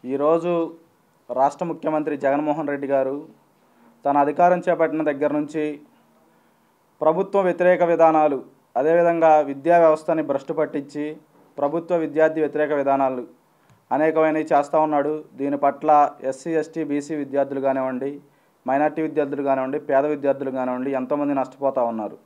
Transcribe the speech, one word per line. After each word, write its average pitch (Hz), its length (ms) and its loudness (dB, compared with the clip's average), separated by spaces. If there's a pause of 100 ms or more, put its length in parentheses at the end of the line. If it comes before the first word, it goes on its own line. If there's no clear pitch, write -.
ఈరోజు 165 680 0 (600)
రాష్ట్ర 143 320 0
ముఖ్యమంత్రి 151 520 -4
జగన్మోహన్ 147 500 -2
రెడ్డి 143 200 -6
గారు 139 380 -2 (800)
తన 143 120 2
అధికారం 175 520 2
చేపట్టిన 160 340 0
దగ్గర 147 300 -2
నుంచి 147 460 -4 (1200)
ప్రభుత్వ 190 400 0
వ్యతిరేక 175 420 2
విధానాలు, 160 600 4 (340)
అదేవిధంగా 165 640 4
విద్యా 139 380 2
వ్యవస్థని 156 460 4
భ్రష్టు 139 300 -4
పట్టించి 151 640 -6 (400)
ప్రభుత్వ 165 380 -2
విద్యార్థి 156 440 2
వ్యతిరేక 151 340 0
విధానాలు 135 500 0 (680)
అనేకమైనవి 156 600 2
చేస్తూ 147 280 2
ఉన్నాడు. 151 420 -2 (100)
దీని 139 240 -4
పట్ల 147 540 2 (120)
ఎస్సీ, 147 320 -6
ఎస్టీ, 156 280 -4
బీసీ 147 320 -6
విద్యార్థులు 139 440 -4
కానివ్వండి, 135 600 -4 (480)
మైనారిటీ 147 340 0
విద్యార్థులు 143 420 -4
కానివ్వండి, 135 360 -2
పేద 143 260 0
విద్యార్థులు 139 460 -2
కానివ్వండి, 127 400 -4
ఎంతోమంది 143 420 -2
నష్టపోతూ 131 520 -2
ఉన్నారు. 110 400 -6